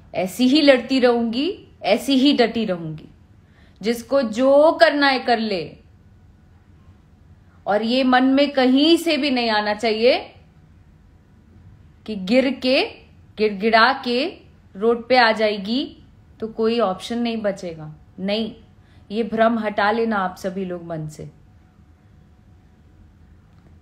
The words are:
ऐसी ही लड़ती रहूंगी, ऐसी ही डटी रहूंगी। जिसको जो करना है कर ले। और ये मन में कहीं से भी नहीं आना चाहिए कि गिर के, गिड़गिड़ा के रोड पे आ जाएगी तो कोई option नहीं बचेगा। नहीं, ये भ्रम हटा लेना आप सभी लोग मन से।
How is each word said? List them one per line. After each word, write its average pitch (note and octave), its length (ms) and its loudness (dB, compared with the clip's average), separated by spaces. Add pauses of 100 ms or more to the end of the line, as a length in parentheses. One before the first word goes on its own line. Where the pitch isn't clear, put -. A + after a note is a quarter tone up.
(140)
ऐसी F#3 340 -2
ही C#4+ 140 4
लड़ती C4 380 4
रहूंगी, A#3+ 480 0 (360)
ऐसी A3+ 320 0
ही C4+ 180 4
डटी A3+ 320 0
रहूंगी। E3 420 -10 (720)
जिसको A#3+ 400 -2
जो C4+ 500 4
करना D4+ 360 4
है C4 120 0
कर A#3+ 200 0
ले। G3+ 240 -4 (2000)
और G#3 160 0
ये B3 220 0
मन B3+ 220 4
में C#4 280 2
कहीं C#4 440 4
से E4 200 0
भी C#4+ 140 -2
नहीं A#3+ 180 -2
आना G#3 240 0
चाहिए A3+ 440 2 (1900)
कि A3 100 -10
गिर A3+ 400 0
के, C4 260 0 (560)
गिड़गिड़ा A3 540 2 (120)
के B3 220 -2 (500)
रोड A3+ 340 -2
पे B3+ 80 4
आ A3+ 140 4
जाएगी G#3+ 520 -2 (560)
तो A3 100 -10
कोई A3+ 300 -2
option G3+ 400 -2
नहीं A#3 180 -4
बचेगा। F3+ 560 -8 (260)
नहीं, G#3+ 360 -4 (560)
ये A3 120 -4
भ्रम A3 360 0
हटा G#3 320 -2
लेना A3+ 260 -2
आप F#3 180 -4
सभी F#3+ 300 -8
लोग F3 200 -10
मन D#3+ 220 -10
से। D3+ 220 -16 (2500)